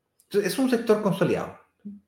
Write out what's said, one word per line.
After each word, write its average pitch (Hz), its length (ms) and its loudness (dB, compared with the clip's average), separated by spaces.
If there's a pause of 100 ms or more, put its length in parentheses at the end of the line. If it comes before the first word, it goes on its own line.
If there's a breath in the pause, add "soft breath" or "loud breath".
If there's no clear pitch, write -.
(220)
Entonces, 196 300 -2
es - 60 -4
un 254 120 2
sector 220 320 2
consolidado. 135 560 -2 (500)